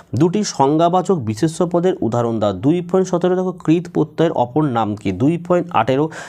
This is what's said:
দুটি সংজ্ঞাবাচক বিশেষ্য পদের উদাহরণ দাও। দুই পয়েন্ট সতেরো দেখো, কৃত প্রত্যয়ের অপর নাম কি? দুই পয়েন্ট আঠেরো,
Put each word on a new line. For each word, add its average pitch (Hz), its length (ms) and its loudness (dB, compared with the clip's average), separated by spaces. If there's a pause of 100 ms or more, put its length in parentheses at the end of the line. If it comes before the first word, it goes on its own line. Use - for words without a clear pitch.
(160)
দুটি 175 280 2
সংজ্ঞাবাচক 170 720 2
বিশেষ্য 156 520 -2
পদের 175 340 0
উদাহরণ 117 380 0
দাও। 104 140 0
দুই 139 280 0
পয়েন্ট 185 280 0
সতেরো 180 260 0
দেখো, 185 160 -2
কৃত 170 420 0
প্রত্যয়ের 160 380 0
অপর 123 320 0
নাম 113 320 -2
কি? 101 160 -4
দুই 131 260 0
পয়েন্ট 175 340 -2
আঠেরো, 131 380 0 (200)